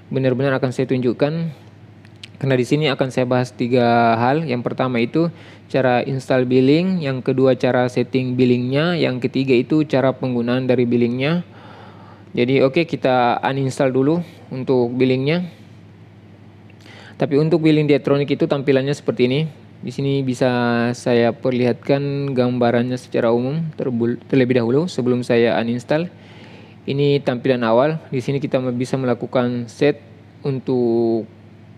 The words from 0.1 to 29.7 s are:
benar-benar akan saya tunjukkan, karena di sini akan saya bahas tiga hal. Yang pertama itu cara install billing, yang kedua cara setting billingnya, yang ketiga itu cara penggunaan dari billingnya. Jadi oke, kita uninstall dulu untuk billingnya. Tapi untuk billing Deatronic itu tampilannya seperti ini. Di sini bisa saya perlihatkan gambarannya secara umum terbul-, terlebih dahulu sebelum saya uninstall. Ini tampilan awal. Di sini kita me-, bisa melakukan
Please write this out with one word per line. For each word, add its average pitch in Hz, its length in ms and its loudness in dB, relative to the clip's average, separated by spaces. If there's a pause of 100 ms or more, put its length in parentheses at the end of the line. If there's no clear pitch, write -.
benar-benar 131 480 0
akan 127 160 -2
saya 131 160 -2
tunjukkan, 143 640 -2 (880)
karena 135 160 0
di 123 80 0
sini 147 240 0
akan 139 240 -2
saya 127 160 0
bahas 127 240 0
tiga 120 640 2
hal. 135 320 0
Yang 123 160 -4
pertama 127 320 -2
itu 156 320 0 (400)
cara 123 320 2
install 131 480 -2
billing, 151 480 2
yang 135 240 -4
kedua 131 320 2
cara 127 320 0
setting 127 480 -2
billingnya, 127 640 0
yang 127 240 -2
ketiga 131 320 0
itu 143 320 2
cara 131 240 2
penggunaan 127 560 -2
dari 123 160 2
billingnya. 123 640 0 (880)
Jadi 123 300 2
oke, 160 240 0
kita 123 560 0
uninstall 135 480 -2
dulu 139 260 2 (320)
untuk 127 460 0
billingnya. 131 500 0 (1700)
Tapi 135 180 0
untuk 160 240 2
billing 151 240 4
Deatronic 143 480 2
itu 165 140 -2
tampilannya 139 480 0
seperti 123 340 0
ini. 135 100 0 (400)
Di 127 140 -12
sini 139 320 -2
bisa 127 240 0 (420)
saya 117 400 2
perlihatkan 139 1040 -2
gambarannya 123 640 0
secara 117 320 -2
umum 139 480 -2
terbul-, 120 480 -2
terlebih 127 320 2
dahulu 131 320 0
sebelum 123 320 -2
saya 117 380 2
uninstall. 123 500 -2 (800)
Ini 143 340 0
tampilan 123 400 -2
awal. 131 480 2
Di 139 80 -4
sini 139 240 -4
kita 127 160 -2
me-, 127 160 -4
bisa 123 240 -4
melakukan 123 720 -2